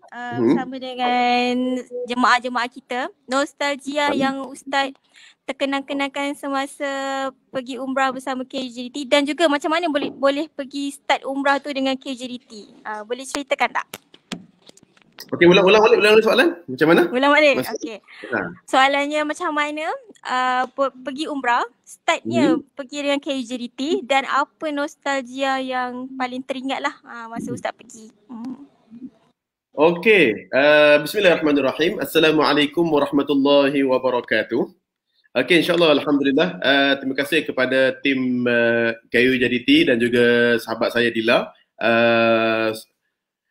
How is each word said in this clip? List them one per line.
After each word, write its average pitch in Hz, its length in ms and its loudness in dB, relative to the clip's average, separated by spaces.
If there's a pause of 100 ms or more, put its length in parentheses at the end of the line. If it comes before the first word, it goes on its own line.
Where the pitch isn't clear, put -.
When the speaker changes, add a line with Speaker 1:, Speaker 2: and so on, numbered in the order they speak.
(120)
Speaker 1:
uh, 240 260 -10
Speaker 2:
Hmm. - 60 -2
Speaker 1:
bersama 254 320 0
dengan 247 1040 -2 (260)
jemaah-jemaah 247 640 0
kita, 254 400 -8 (160)
nostalgia 285 840 -2
Speaker 2:
Hmm. 277 80 -2
Speaker 1:
yang 269 160 0 (100)
Ustaz 277 480 -4 (540)
terkenang-kenangkan 277 880 -4
semasa 277 540 -6 (600)
pergi 254 300 -10
umrah 269 340 -2
bersama 262 300 -8
K 262 160 -10 (100)
J 247 220 -12
D 285 160 -10
T - 20 -18
dan 285 160 4
juga 302 220 0
macam 294 240 -2
mana 339 160 -2
boleh, 285 260 -4
boleh 277 380 -2
pergi 285 420 -8
start - 320 -4
umrah 277 380 0
tu 294 100 -8
dengan 269 220 -2
K 269 160 -10
J 240 160 -10
D 247 100 -12
T. - 140 -20 (340)
Uh, 214 220 -10
boleh 247 180 -8
ceritakan 269 560 -6
tak? - 60 -18 (1400)
Speaker 2:
Okey, 165 180 4
ulang, 185 160 6
ulang 208 160 8
balik, 220 160 6
ulang 208 220 4
balik 220 80 4
soalan. 269 220 4 (200)
Macam 131 220 2
mana? 339 180 6
Speaker 1:
Ulang 277 240 2
balik. 294 240 4
Speaker 2:
Maksud- - 240 -6
Speaker 1:
Okey. 226 160 -10 (320)
Speaker 2:
Ha. 110 100 -4 (300)
Speaker 1:
Soalannya 285 560 2
macam 311 320 -6
mana, 302 300 -4 (340)
uh, 254 480 -2
pe-, 269 320 -4
pergi 277 300 -8
umrah, 262 340 0 (160)
startnya - 720 -2
Speaker 2:
Hmm. - 80 -2 (160)
Speaker 1:
pergi 277 240 -12
dengan 277 220 -2
K - 40 -10 (140)
J 226 160 -12
D 240 160 -8
T - 80 -10 (240)
dan 269 240 0
apa 302 400 -4
nostalgia 269 880 -4
yang 254 560 -6
paling 254 320 -8
teringat 262 320 -6
lah, - 240 -6
uh, 233 300 -18
masa 233 180 -10
Ustaz 226 240 -8
pergi? 220 400 -20 (160)
Hmm. 254 400 -16 (1040)
Speaker 2:
Okey, 165 800 2
uh, 147 480 6
bismillahirrahmanirrahim. 151 1040 0
Assalamualaikum 151 800 2
warahmatullahi 143 960 2
wabarakatuh. 123 800 0 (800)
Okey, 165 240 4
insyaAllah, 170 300 4 (100)
Alhamdulillah. 143 440 2 (120)
Uh, 139 400 2
terima 135 160 -6
kasih 143 320 -2
kepada 131 560 0
tim, 127 400 0
uh, 117 480 2 (160)
K - 60 -4 (100)
U 131 160 4
J - 80 2
D 123 60 0 (100)
T - 40 2 (200)
dan 120 80 2
juga 120 640 4
sahabat 113 320 -4
saya 117 160 2
Dila. 113 400 2 (320)
Uh, 113 880 2 (800)